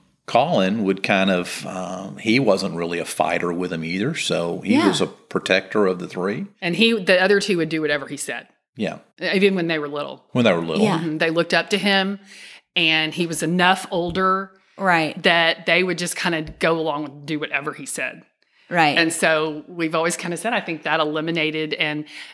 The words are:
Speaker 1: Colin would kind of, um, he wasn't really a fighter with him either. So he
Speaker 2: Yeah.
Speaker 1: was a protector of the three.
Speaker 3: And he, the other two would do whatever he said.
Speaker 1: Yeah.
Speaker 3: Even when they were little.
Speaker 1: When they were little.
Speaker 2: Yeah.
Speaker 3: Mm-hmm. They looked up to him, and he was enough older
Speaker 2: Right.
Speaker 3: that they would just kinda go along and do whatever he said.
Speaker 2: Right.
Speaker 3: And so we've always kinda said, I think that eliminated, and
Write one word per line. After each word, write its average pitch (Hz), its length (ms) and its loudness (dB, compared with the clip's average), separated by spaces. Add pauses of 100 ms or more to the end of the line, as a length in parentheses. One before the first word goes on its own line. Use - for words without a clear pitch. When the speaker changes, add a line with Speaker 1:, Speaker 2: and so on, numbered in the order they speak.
(260)
Speaker 1:
Colin 113 580 2
would 95 180 0
kind 98 280 2
of, 87 360 -2
um, 92 500 -10
he 113 240 2
wasn't 95 360 2
really 85 220 -2
a 80 60 -4
fighter 85 480 0
with 90 200 -4
him 82 120 -6
either. 98 300 -2
So 85 460 -2
he 226 140 2
Speaker 2:
Yeah. 311 140 4
Speaker 1:
was - 140 2
a 85 40 2
protector - 800 0
of 92 120 0
the 87 100 -8
three. 101 380 -4 (160)
Speaker 3:
And 175 140 -2
he, 226 220 4
the 180 240 2
other 196 180 4
two 196 180 0
would 156 100 0
do 160 140 -2
whatever 147 240 -2
he 143 100 -10
said. 120 320 -10 (280)
Speaker 1:
Yeah. 87 220 -4 (220)
Speaker 3:
Even 190 340 2
when 175 120 0
they 160 120 -2
were 147 100 -6
little. 143 440 -10
Speaker 1:
When 123 120 2
they 104 80 6
were 85 120 2
little. 82 180 0
Speaker 2:
Yeah. 214 160 2
Speaker 3:
Mm-hmm. 160 200 -4
They 165 120 2
looked 170 220 0
up 170 180 2
to 202 80 2
him, 196 420 2 (540)
and 160 380 2
he 170 140 -2
was 165 160 -4
enough 180 480 2
older 190 600 0 (260)
Speaker 2:
Right. 165 460 0
Speaker 3:
that 170 420 4
they 175 180 4
would 175 140 -2
just 175 180 -6
kinda 165 260 -2 (160)
go 165 220 2
along 151 240 -2
and 143 220 -14
do 151 120 -4
whatever 147 360 -6
he 135 100 -14
said. 131 380 -8 (480)
Speaker 2:
Right. 156 260 4
Speaker 3:
And 165 160 4
so 156 560 2
we've 170 260 -4
always 165 220 0
kinda 175 220 -6
said, 233 160 -4
I 208 80 -2
think 165 220 -8
that 160 160 0
eliminated, 156 760 -2
and 151 320 -2 (280)